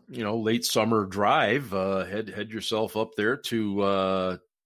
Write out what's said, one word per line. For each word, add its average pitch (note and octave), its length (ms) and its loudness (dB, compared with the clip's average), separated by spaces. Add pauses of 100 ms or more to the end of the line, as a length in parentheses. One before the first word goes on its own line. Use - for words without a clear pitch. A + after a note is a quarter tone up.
you B2 140 -8
know, G#2+ 140 -2
late A2+ 280 0
summer A2 400 2
drive, G#2+ 680 2
uh, F#2+ 320 0
head, G#2 240 -6
head G#2 220 -8
yourself A2 460 -4
up A2 180 -2
there A2+ 220 2
to, G#2 440 -2
uh, F#2+ 560 2 (280)